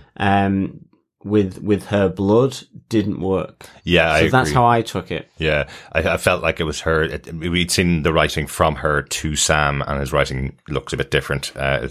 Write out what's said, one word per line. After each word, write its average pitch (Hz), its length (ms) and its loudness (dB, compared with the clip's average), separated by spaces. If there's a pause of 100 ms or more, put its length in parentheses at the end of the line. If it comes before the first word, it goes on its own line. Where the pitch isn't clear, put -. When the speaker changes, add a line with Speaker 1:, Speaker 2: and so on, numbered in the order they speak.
(180)
Speaker 1:
um, 98 680 0 (360)
with, 98 400 0
with 98 260 0
her 101 200 2
blood 104 500 2 (300)
didn't 104 320 0
work. 92 460 -4 (180)
Speaker 2:
Yeah, 85 240 4 (120)
Speaker 1:
So 80 60 4
Speaker 2:
I 78 40 2
Speaker 1:
that's 127 200 2
Speaker 2:
agree. 73 40 -4
Speaker 1:
how 120 140 4
I 120 140 4
took 98 300 -6
it. - 260 -8
Speaker 2:
Yeah, 76 300 0 (240)
I, - 80 0 (140)
I 87 40 -2
felt 90 240 0
like 82 200 -2
it - 20 -2
was 78 180 -4
her. 80 220 0
It, 71 300 -8
we'd 87 380 -2
seen 87 320 2
the 80 100 2
writing 78 340 0
from 78 280 0
her 73 260 -2
to 76 340 -6
Sam, 73 500 0
and 71 140 -4
his 69 140 -4
writing 67 440 -2 (120)
looks 69 240 -6
a 67 40 -6
bit 69 140 -4
different. 71 460 -4
Uh, 67 340 0